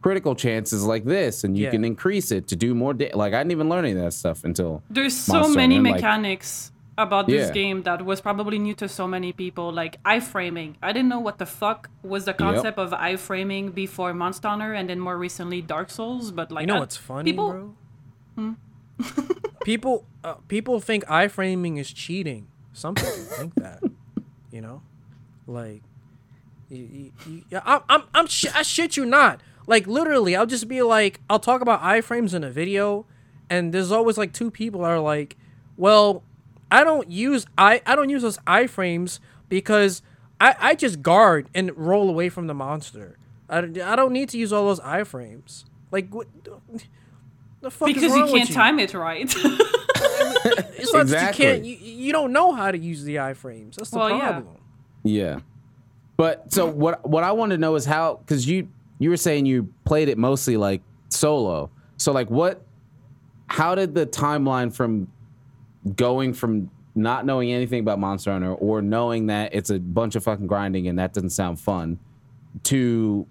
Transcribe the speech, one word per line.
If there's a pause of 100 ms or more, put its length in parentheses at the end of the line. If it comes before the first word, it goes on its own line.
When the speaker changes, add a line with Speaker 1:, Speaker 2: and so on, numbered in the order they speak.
Speaker 1:
critical
chances
like
this,
and
you
Speaker 2:
Yeah.
Speaker 1:
can
increase
it
to
do
more
da-,"
like,
I
didn't
even
learn
any
of
that
stuff
until
Speaker 3:
There's
so
Speaker 1:
Monster
Speaker 3:
many
Speaker 1:
Hunter,
and,
like
Speaker 3:
mechanics (260)
about
this
Speaker 1:
Yeah.
Speaker 3:
game
that
was
probably
new
to
so
many
people,
like
iframing.
I
didn't
know
what
the
fuck (160)
was
the
Speaker 1:
Yep.
Speaker 3:
concept
of
iframing
before
Monster
Hunter
and
then
more
recently
Dark
Souls,
but,
like,
Speaker 2:
You
know
Speaker 3:
I,
Speaker 2:
what's
funny,
Speaker 3:
people
Speaker 2:
bro? (640)
Speaker 3:
Hmm? (460)
<laughs> (640)
Speaker 2:
People, (200)
uh, (140)
people
think
iframing
is
cheating. (240)
Some
people
think
that, (360)
<laughs>
you
know, (640)
like, (840)
y-,
y-, (180)
y-,
yeah,
I'm,
I'm, (100)
I'm
sh-,
I
shit
you
not. (280)
Like,
literally,
I'll
just
be
like, (100)
I'll
talk
about
iframes
in
a
video, (420)
and
there's
always,
like,
two
people
are
like, (400)
"Well, (480)
I
don't
use, (100)
I,
I
don't
use
those
iframes (280)
because (380)
I,
I
just
guard
and
roll
away
from
the
monster. (320)
I,
I
don't
need
to
use
all
those
iframes." (260)
Like,
what (1300)
the
fuck
is
Speaker 3:
Because
you
Speaker 2:
wrong
with
Speaker 3:
can't
Speaker 2:
you?
Speaker 3:
time
it
right.
<laughs> (1000)
Speaker 2:
It's
not
that
you (120)
Speaker 1:
Exactly.
Speaker 2:
can't,
you,
you
don't
know
how
to
use
the
iframes.
That's
the
Speaker 3:
Well,
yeah.
Speaker 2:
problem. (480)
Speaker 1:
Yeah. (760)
But
so
what,
what
I
wanna
know
is
how,
'cause
you, (300)
you
were
saying
you (120)
played
it
mostly,
like, (260)
solo. (280)
So,
like,
what, (840)
how
did
the
timeline
from (880)
going
from (240)
not
knowing
anything
about
Monster
Hunter
or
knowing
that
it's
a
bunch
of
fucking
grinding
and
that
doesn't
sound
fun (640)
to